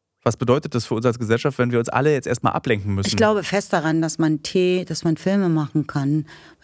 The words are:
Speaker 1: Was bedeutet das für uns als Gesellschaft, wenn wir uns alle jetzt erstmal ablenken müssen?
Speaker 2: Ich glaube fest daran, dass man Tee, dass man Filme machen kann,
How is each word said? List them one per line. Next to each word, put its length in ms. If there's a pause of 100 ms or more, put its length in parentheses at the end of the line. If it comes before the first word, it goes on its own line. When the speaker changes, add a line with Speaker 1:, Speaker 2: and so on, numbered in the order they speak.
(240)
Speaker 1:
Was 140
bedeutet 360
das 120
für 100
uns 100
als 140
Gesellschaft, 380
wenn 140
wir 80
uns 100
alle 240
jetzt 140
erstmal 260
ablenken 420
müssen? 140
Speaker 2:
Ich 80
glaube 260
fest 300
daran, 280
dass 180
man 220
Tee, 440
dass 180
man 140
Filme 320
machen 360
kann, 420 (360)